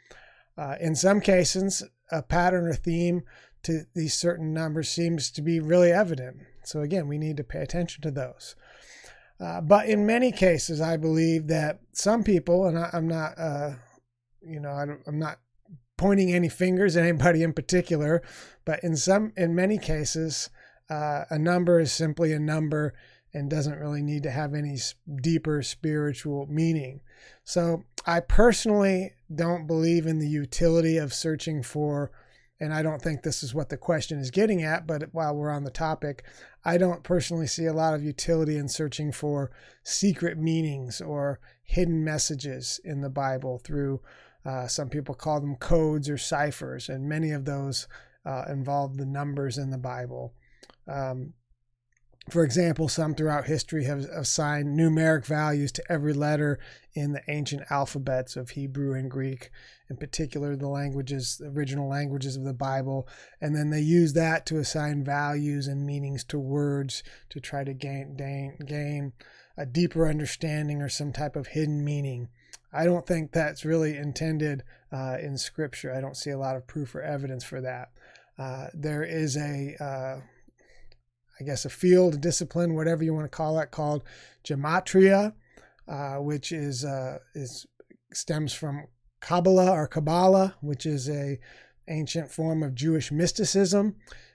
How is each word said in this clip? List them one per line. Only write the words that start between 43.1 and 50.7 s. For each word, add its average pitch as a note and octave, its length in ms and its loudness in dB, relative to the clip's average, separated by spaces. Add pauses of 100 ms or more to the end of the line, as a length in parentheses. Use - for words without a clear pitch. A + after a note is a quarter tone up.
Bible C3+ 480 -4
through, C#3 420 -4 (440)
uh, C3 220 -6
some C3 240 -6
people C#3+ 240 -6
call D3+ 260 -2
them C#3+ 160 -4
codes D#3 520 2
or D3 100 -4
ciphers, C#3+ 720 -4
and C3+ 200 -6
many D#3 220 -2
of C#3 160 -4
those, C#3 420 -4 (380)
uh, C3+ 220 -6
involve C#3 480 -4
the C#3 100 -6
numbers C#3 500 -4
in C3+ 140 -4
the C3 80 -6
Bible. B2 560 -10 (520)